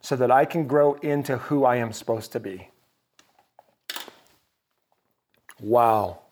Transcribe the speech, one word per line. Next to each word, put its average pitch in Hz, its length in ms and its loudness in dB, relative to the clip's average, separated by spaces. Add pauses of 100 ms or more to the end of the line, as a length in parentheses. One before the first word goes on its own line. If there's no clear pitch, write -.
so - 140 -4
that 123 160 2
I 139 140 6
can 160 200 -4
grow 143 300 2
into 143 420 -4
who 139 280 0
I 123 100 4
am 117 180 -4
supposed - 380 -6
to 120 80 -6
be?" 95 300 -12 (3000)
Wow. 110 600 2 (120)